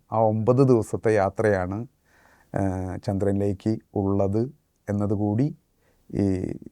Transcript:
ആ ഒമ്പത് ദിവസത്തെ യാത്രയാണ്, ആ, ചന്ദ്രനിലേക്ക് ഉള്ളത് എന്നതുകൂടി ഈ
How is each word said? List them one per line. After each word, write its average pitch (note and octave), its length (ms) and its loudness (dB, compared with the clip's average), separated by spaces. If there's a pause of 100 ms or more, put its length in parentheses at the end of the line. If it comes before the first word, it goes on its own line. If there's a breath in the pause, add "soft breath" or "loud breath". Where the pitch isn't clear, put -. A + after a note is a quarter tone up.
(120)
ആ A2 80 0
ഒമ്പത് A2+ 480 2
ദിവസത്തെ A2+ 440 2
യാത്രയാണ്, G2+ 760 0 (680 soft breath)
ആ, F#2 400 -4
ചന്ദ്രനിലേക്ക് G2+ 840 -2 (180)
ഉള്ളത് G2+ 560 0 (380)
എന്നതുകൂടി G#2 680 0 (580)
ഈ F#2+ 400 0 (180)